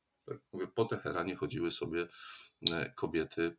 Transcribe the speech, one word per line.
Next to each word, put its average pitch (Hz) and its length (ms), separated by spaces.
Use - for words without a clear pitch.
tak 107 120
mówię, 92 140
po - 180
Teheranie 90 520
chodziły 82 340
sobie, 85 380
e, 82 260
kobiety 85 640